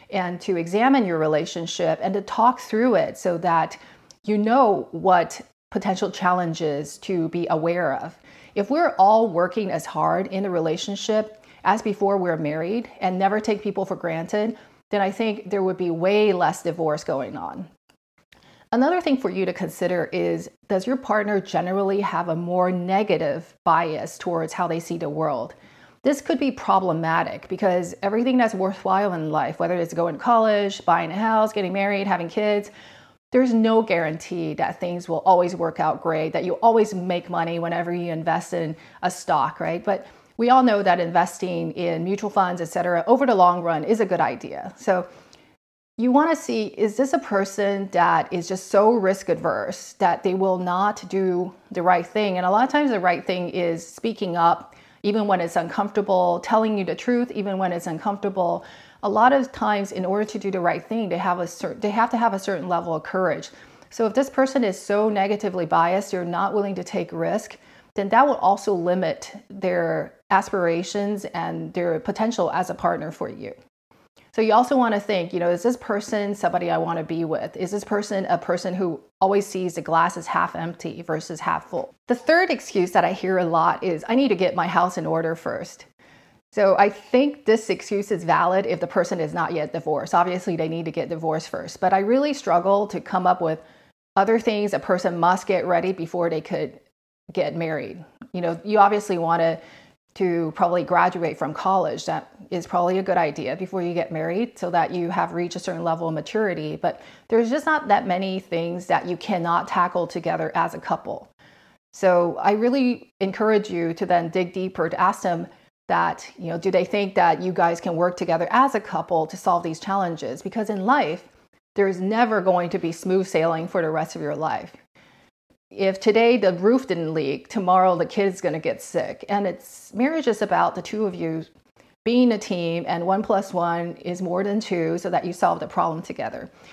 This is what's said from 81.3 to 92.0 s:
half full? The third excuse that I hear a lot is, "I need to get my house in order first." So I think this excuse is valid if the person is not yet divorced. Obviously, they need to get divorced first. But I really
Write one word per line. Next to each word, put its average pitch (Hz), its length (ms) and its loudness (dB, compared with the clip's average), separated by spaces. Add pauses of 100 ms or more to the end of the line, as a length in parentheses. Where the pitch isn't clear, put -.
half 160 300 -4
full? - 260 -8 (120)
The 247 60 2
third 339 380 2
excuse 185 400 -2
that 175 140 4
I 180 80 0
hear 185 260 0
a 180 60 2
lot 165 380 2
is, 165 240 -2
"I 226 60 0
need 269 140 4
to 208 80 2
get 175 180 2
my 175 140 -2
house 180 300 2
in 156 100 -4
order 160 260 -2
first." - 520 -8 (640)
So 196 260 4
I 202 120 6
think - 560 0
this 220 240 4
excuse 202 420 -2
is 175 120 -2
valid 170 440 2
if 175 120 -2
the 175 80 -4
person 180 320 0
is 156 140 -4
not 170 200 -2
yet 156 200 -4
divorced. 151 400 -4
Obviously, 180 420 2
they 160 140 -2
need 165 160 -6
to 160 60 -6
get 151 180 -4
divorced 160 400 -4
first. - 300 -10
But 185 140 2
I 190 60 6
really 262 340 2